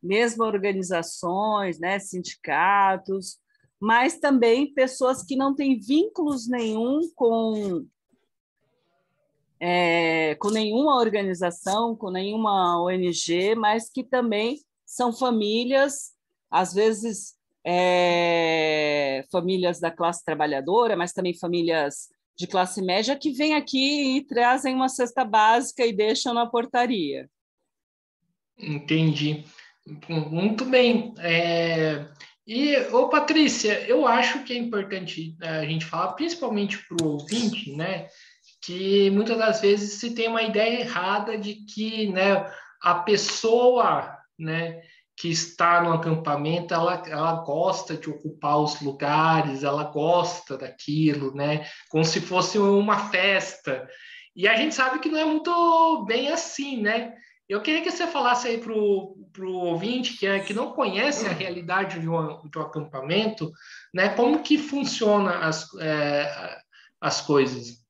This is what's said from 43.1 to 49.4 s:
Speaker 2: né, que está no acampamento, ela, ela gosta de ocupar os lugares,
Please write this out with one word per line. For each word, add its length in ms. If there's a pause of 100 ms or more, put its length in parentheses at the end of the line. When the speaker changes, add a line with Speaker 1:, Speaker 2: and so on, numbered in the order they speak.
Speaker 2:
né, 420 (340)
que 140
está 540
no 100
acampamento, 800
ela, 340
ela 260 (100)
gosta 520
de 140
ocupar 500
os 220
lugares, 840